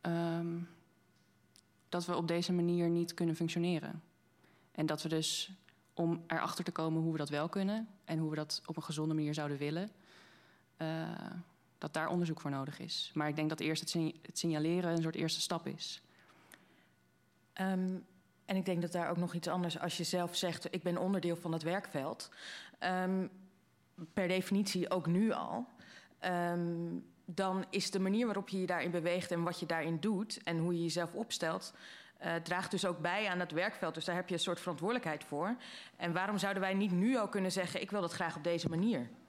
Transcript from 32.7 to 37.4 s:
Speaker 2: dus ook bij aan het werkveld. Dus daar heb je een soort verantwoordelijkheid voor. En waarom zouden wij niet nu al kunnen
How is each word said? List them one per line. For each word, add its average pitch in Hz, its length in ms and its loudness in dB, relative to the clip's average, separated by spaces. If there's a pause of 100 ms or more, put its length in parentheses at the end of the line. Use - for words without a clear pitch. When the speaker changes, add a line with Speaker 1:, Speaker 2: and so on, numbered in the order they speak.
Speaker 2:
dus 196 140 0
ook 175 140 0
bij 185 300 2
aan 180 100 0
het 180 120 0
werkveld. 170 420 0
Dus 160 120 -6
daar 175 100 0
heb 180 120 0
je 185 60 -2
een 165 60 0
soort 165 200 0
verantwoordelijkheid 170 640 -2
voor. 175 320 0 (420)
En 175 160 0
waarom 196 240 0
zouden 196 240 2
wij 190 120 2
niet 196 180 4
nu 208 260 4
al 208 100 2
kunnen 190 240 0